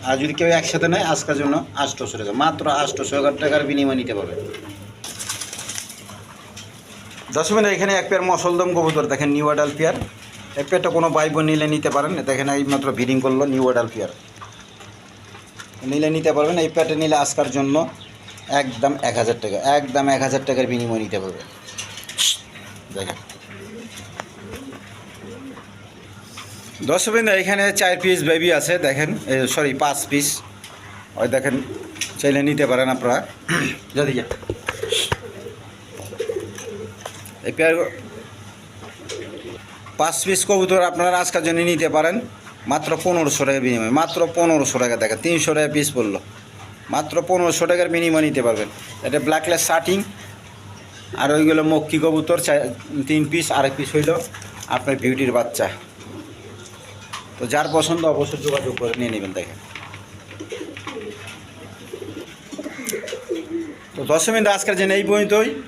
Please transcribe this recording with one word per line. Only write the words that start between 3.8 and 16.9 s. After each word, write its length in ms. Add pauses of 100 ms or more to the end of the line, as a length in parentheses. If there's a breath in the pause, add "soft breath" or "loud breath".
নিতে 180
পারবে। 160 (3000)
দর্শক 240
বিন্দু, 200
এখানে 240
এক 80
পেয়ার 220
মসলদম 460
কবুতর 360
দেখেন, 240
নিউ 140
অ্যাডাল্ট 280
পেয়ার। 180 (640)
এই 80
পেয়ারটা 280
কোনো 200
ভাই 180
বোন 160
নিলে 240
নিতে 220
পারেন। 160 (180)
দেখেন 260
এই 60 (100)
মাত্র 240
ব্রিডিং 280
করলো 200 (100)
নিউ 140
অ্যাডাল্ট 260
পেয়ার, 160 (1800)
নিলে 260
নিতে 200
পারবেন। 280
এই 100
পেয়ারটা 280